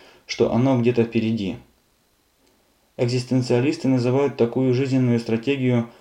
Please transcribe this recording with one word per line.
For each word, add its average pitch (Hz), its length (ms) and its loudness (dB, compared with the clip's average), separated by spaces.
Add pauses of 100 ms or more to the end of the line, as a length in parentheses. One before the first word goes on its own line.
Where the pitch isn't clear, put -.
(260)
что - 260 0
оно 127 260 2
где-то 117 240 2
впереди. 110 540 -2 (1500)
Экзистенциалисты 127 840 0
называют 131 480 0
такую 127 380 0
жизненную 127 460 2
стратегию 120 680 0 (120)